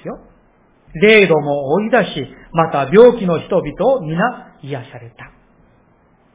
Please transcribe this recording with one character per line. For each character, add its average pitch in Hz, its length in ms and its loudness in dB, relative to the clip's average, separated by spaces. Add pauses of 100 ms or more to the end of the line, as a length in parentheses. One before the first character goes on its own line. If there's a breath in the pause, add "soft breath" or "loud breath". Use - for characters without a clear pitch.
す - 40 -16
よ。 226 120 -14 (840)
霊 208 280 6
ど 160 120 2
も 143 280 -4
を 147 60 -2
追 202 80 0
い 220 80 -6
出 226 160 2
し、 135 200 -10 (260 loud breath)
ま 165 200 -2
た 139 180 -2
病 233 280 6
気 202 80 -6
の 165 140 -2
人 175 220 -2
々 185 360 -2
を - 20 -6
皆 175 600 -6
癒 135 280 -12
さ 123 80 -20
れ 117 120 -20
た。 - 200 -20 (1040)